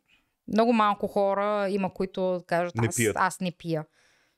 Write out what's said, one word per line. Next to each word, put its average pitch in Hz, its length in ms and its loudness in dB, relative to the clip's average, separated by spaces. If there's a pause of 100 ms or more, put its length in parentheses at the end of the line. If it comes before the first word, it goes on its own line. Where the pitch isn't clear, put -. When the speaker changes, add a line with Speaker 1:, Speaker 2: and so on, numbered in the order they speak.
(480)
Speaker 1:
Много 226 240 4
малко 208 340 2
хора 202 640 0
има, 190 240 -2
които 185 520 -4
кажат, 175 280 -2
Speaker 2:
Не 117 120 0
Speaker 1:
аз, - 100 -2
Speaker 2:
пият. 110 220 2
Speaker 1:
аз 185 220 0
не 180 120 -4
пия. 160 340 -6 (520)